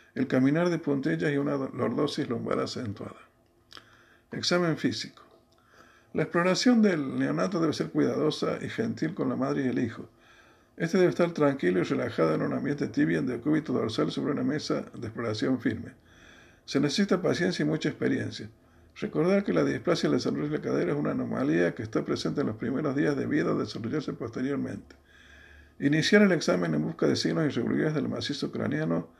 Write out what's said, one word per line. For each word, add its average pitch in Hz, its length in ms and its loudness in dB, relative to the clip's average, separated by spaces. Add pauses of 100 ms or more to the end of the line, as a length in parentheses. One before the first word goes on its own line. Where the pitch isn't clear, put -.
(140)
el 131 120 -2
caminar 139 420 4
de 170 100 0
puntillas 156 540 0
y 143 60 2
una 143 180 -2
lordosis 131 720 -2
lumbar 113 300 -2
acentuada. - 580 -6 (1160)
Examen 175 440 0
físico. - 460 -4 (880)
La - 120 0
exploración 185 580 4
del 147 360 2
neonato 156 420 0
debe 156 120 2
ser 156 180 -2
cuidadosa 143 680 0
y - 80 -6
gentil 117 460 -2
con 139 140 -2
la 123 80 -2
madre 139 280 -2
y 127 40 2
el 123 100 -2
hijo. - 320 -4 (680)
Este 175 220 0
debe 175 120 6
estar 170 200 0
tranquilo 156 480 2
y 160 60 2
relajado 147 500 0
en 151 80 -2
un 147 100 -2
ambiente 139 360 -2
tibio 160 320 2
en 143 60 -2
decúbito 139 460 0
dorsal 120 380 0
sobre 143 220 -2
una 135 100 -2
mesa 143 420 -2 (100)
de 117 120 -10
exploración 117 540 -2
firme. 110 340 -4 (680)
Se - 160 0
necesita 180 420 2
paciencia 160 420 0
y 147 40 0
mucha 156 200 0
experiencia. 113 600 -2 (500)
Recordar 185 440 2
que - 80 -2
la 165 100 4
displasia 143 460 0
del 143 100 4
desarrollo 143 300 -2
de 151 100 -2
la - 40 -10
cadera 139 300 0
es 143 60 -2
una 151 140 -2
anomalía 139 600 2
que 113 100 -8
está 110 200 -2
presente 147 360 -2
en 135 80 2
los 110 80 -4
primeros 135 400 -2
días 147 200 2
de 123 100 -2
vida 160 260 0
o 151 60 0
desarrollarse 127 540 -4
posteriormente. 127 840 -6 (840)
Iniciar 156 440 6
el 196 100 6
examen 170 420 0
en 151 80 0
busca 160 240 0
de 139 80 4
signos 165 300 0
de 143 60 2
irregularidades 131 440 0
del 131 140 -2
macizo 135 420 -4
craneano 156 580 -2 (100)